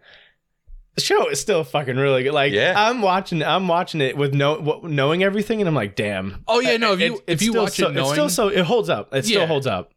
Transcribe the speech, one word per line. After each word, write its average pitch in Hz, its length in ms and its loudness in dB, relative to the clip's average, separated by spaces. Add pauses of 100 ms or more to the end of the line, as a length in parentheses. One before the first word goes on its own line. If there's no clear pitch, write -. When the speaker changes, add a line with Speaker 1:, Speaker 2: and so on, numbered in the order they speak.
(960)
Speaker 1:
The 175 60 -6
show 370 280 2
is 139 100 -4
still 170 240 0
fucking 139 320 -2
really 135 280 2
good. 135 100 0
Like, 139 180 2
Speaker 2:
Yeah. 131 240 2
Speaker 1:
I'm 226 260 2
watching, 185 400 0
I'm 175 280 0
watching 170 320 0
it 135 160 0
with 143 160 0
no, 143 240 2
w-, 151 360 -4
knowing 147 300 2
everything, 208 380 0
and 190 80 2
I'm 151 60 0
like, 104 200 -2
"Damn." 98 540 -6
Speaker 3:
Oh, 233 100 4
yeah, 247 160 2
no, 226 180 0
if 180 60 -2
Speaker 1:
It, 165 60 2
Speaker 3:
you, 226 80 -2
Speaker 1:
it's 202 140 -10
Speaker 3:
if 170 160 0
you 233 80 2
Speaker 1:
still 220 120 2
Speaker 3:
watch 196 140 -2
Speaker 1:
so, 185 100 2
Speaker 3:
it 147 60 -2
knowing 135 140 -2
Speaker 1:
it's 143 60 0
still 294 160 2
so, - 200 0
it 180 160 2
holds 202 240 0
up. 123 260 -4
It 135 80 0
still 214 180 2
Speaker 3:
Yeah. 160 60 0
Speaker 1:
holds 139 200 0
up. 90 300 -4